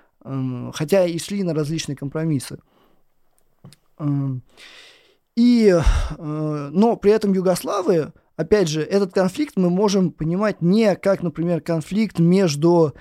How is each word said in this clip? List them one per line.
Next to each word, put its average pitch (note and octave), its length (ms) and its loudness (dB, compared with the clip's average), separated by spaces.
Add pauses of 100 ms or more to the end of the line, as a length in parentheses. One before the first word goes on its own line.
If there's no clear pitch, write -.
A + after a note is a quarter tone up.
(260)
эм, B2+ 500 -8
хотя F3+ 300 0
и E3+ 140 -4
шли G3+ 240 -6
на E3+ 100 -2
различные D3+ 420 -4
компромиссы. C#3+ 640 -6 (1400)
Эм, C#3 440 -4 (920)
и, A#3 360 6
э, D3+ 1000 0
но G#3 240 2
при G3+ 140 2
этом G#3 200 2
югославы, F#3+ 800 0 (240)
опять F#3 320 2
же, D#3 140 -2
этот F#3+ 320 -2
конфликт F#3+ 420 -2
мы F3+ 140 2
можем F#3 420 2
понимать F#3 500 -4
не G3 360 4
как, G3 260 0
например, E3+ 380 -4
конфликт F#3 580 -4
между, E3+ 800 2